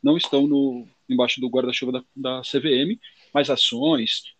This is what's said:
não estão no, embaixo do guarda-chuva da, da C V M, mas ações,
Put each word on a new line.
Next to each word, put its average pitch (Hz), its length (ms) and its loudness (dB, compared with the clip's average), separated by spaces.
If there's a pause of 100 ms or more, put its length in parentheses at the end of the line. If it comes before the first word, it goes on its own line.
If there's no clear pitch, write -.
não 147 140 4
estão 143 300 2
no, 135 420 0 (180)
embaixo 123 320 0
do 123 120 -4
guarda-chuva 123 420 -2
da, 127 100 -6 (140)
da 131 260 -6
C - 160 -2
V 139 160 0
M, 160 260 0 (340)
mas 143 160 2
ações, 123 880 0